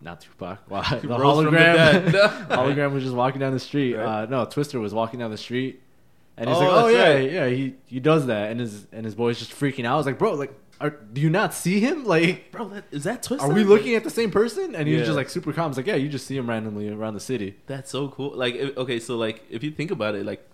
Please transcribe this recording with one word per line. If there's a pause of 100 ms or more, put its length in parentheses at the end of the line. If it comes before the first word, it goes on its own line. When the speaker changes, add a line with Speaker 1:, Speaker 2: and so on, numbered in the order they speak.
Speaker 1:
not
Tupac,
<laughs>
wow,
Speaker 2:
He
Speaker 1:
the
Speaker 2:
rose
from
the
Speaker 1:
hologram,
Speaker 2:
dead.
<laughs>
Speaker 1:
<laughs>
hologram
was
just
walking
down
the
street.
Speaker 2:
Right.
Speaker 1:
Uh,
no,
Twister
was
walking
down
the
street, (560)
and
he's
Speaker 2:
Oh,
Speaker 1:
like,
"Oh
Speaker 2:
that's
Speaker 1:
yeah,
Speaker 2:
right.
Speaker 1:
yeah,
he, (100)
he
does
that,"
and
his,
and
his
boy's
just
freaking
out.
I
was
like,
"Bro,
like, (260)
are,
do
you
not
see
him?
Like,
Speaker 2:
Bro,
that,
is
that
Twister?
Speaker 1:
are
we
looking
at
the
same
person?"
And
he
was
Speaker 2:
Yeah.
Speaker 1:
just,
like,
super
calm.
I
was
like,
"Yeah,
you
just
see
him
randomly
around
the
city." (100)
Speaker 2:
That's
so
cool.
Like,
if,
okay,
so,
like,
if
you
think
about
it,
like,